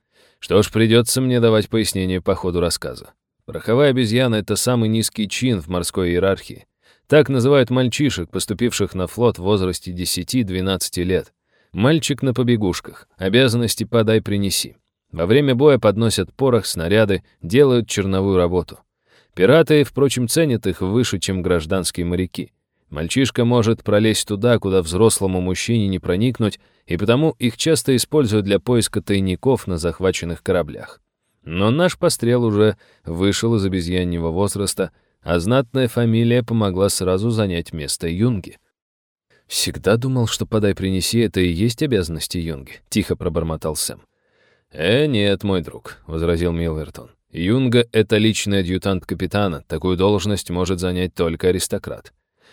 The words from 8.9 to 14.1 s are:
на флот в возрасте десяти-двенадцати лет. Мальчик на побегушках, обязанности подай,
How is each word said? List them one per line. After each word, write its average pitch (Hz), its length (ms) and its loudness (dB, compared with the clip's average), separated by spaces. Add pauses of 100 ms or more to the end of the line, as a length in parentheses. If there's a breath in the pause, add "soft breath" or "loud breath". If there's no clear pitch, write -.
на 92 140 -4
флот 113 320 0
в 87 40 -10
возрасте 92 500 -2
десяти-двенадцати 92 1080 -4
лет. 90 340 -2 (380)
Мальчик 135 500 0
на 127 140 0
побегушках, 113 720 -2 (100)
обязанности 113 640 0
подай, 110 380 2